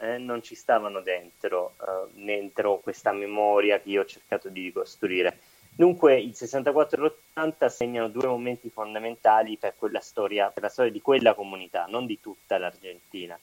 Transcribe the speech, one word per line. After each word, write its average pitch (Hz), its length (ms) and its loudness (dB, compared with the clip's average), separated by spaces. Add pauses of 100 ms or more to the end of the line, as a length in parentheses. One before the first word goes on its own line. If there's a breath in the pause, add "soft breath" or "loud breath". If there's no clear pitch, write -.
eh, 117 180 -4
non 123 240 -6
ci - 140 -20
stavano 104 440 0
dentro, 90 800 -4
eh, 98 420 -6
dentro 101 580 -2
questa - 340 -2
memoria 104 680 2
che 101 100 -10
io 98 120 2
ho 95 40 -2
cercato - 440 -8
di 92 140 -10
ricostruire. 90 760 -2 (320 soft breath)
Dunque 170 500 6
il 117 160 -6
sessantaquattro 143 600 0
e 139 40 -8
l'ottanta 156 680 -2
segnano 120 400 -4
due 127 180 -2
momenti 120 420 -4
fondamentali 110 880 0
per - 200 -6
quella 107 220 -4
storia, 101 500 -2
per 101 140 -6
la 104 60 -4
storia 120 220 0
di 107 100 -10
quella 120 320 6
comunità, 95 540 -8
non 120 180 -6
di 110 140 -8
tutta - 380 -8
l'Argentina, 87 840 -12